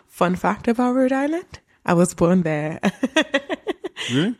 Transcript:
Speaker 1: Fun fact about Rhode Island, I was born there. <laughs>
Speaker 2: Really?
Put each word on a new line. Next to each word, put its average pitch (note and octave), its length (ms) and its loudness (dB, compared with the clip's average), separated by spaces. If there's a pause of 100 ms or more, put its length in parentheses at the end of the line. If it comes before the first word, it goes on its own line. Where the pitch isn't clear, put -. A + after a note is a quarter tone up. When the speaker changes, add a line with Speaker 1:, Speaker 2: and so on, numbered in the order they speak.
Speaker 1:
Fun F3+ 280 0
fact F3+ 320 -2
about B3 280 0
Rhode C4 180 2
Island, D4 460 -4 (260)
I - 80 2
was F3 220 4
born F3+ 260 2
there. D#3 420 -4
<laughs> G3 60 2 (1200)
Speaker 2:
Really? F3+ 260 0